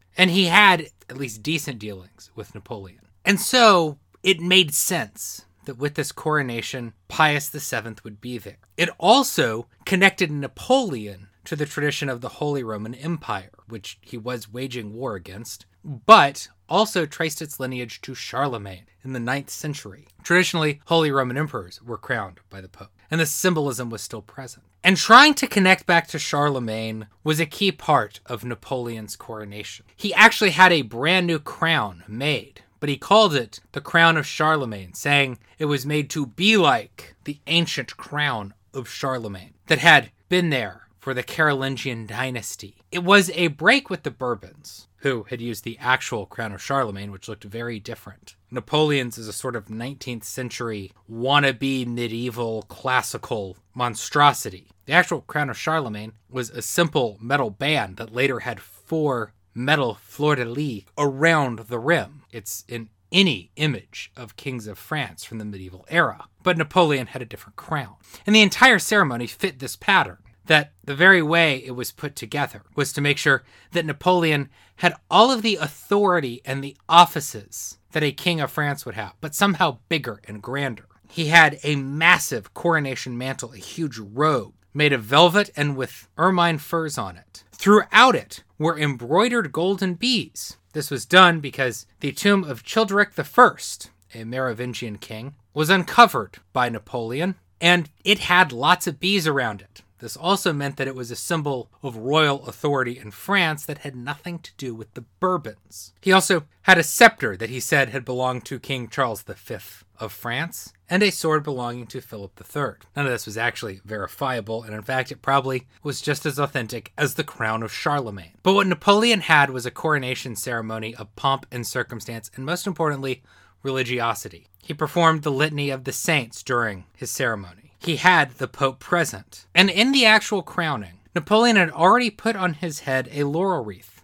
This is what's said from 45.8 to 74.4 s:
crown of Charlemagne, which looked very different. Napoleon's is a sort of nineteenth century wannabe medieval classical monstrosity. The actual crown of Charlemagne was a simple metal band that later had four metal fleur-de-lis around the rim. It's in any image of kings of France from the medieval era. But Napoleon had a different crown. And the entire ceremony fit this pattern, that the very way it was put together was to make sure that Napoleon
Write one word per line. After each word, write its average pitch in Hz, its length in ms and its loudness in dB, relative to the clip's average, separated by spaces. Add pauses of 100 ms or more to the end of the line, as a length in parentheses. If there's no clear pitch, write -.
crown 113 260 -10
of 95 100 -14
Charlemagne, 104 500 -4
which 95 180 -16
looked 104 160 -14
very 113 340 -10
different. - 560 -18 (160)
Napoleon's 139 640 -2
is 113 120 -14
a 104 40 -12
sort 123 220 -8
of 104 140 -12
nineteenth 120 560 -10
century 113 640 -8 (180)
wannabe 131 800 0
medieval 117 760 -6
classical 117 920 -4 (180)
monstrosity. 120 920 0 (180)
The 135 80 -4
actual 170 280 2
crown 147 280 -4
of 113 80 -8
Charlemagne 113 560 -4 (160)
was 127 200 -6
a 120 120 -10
simple 147 600 0
metal 127 280 -2
band 113 480 -2
that 113 160 -14
later 127 280 0
had 113 180 -8
four 143 760 -4 (220)
metal 127 460 0
fleur-de-lis 131 800 -2 (140)
around 143 640 2
the 113 200 -8
rim. 143 520 -2
It's - 360 -14
in 117 220 -10 (220)
any 160 440 2
image 143 640 -4
of 117 180 -18
kings 123 300 -10
of 104 140 -14
France 117 440 -10
from 113 140 -14
the 107 80 -10
medieval 95 440 -14
era. 156 360 0 (160)
But 180 160 0
Napoleon 151 500 2
had 131 140 -12
a 120 40 -10
different - 300 -18
crown. 139 400 -8 (300)
And 208 100 4
the 220 60 10
entire 220 380 8
ceremony 135 480 2
fit 139 320 -6
this 127 160 -10
pattern, 151 420 2 (300)
that 151 260 2 (100)
the 143 120 -8
very 180 260 8
way 156 420 2
it 127 80 -12
was 123 200 -8
put - 240 -10
together 135 480 -6 (120)
was 139 180 -2
to 143 80 -4
make 143 180 0
sure 139 240 2 (280)
that 165 140 0
Napoleon 156 640 2 (280)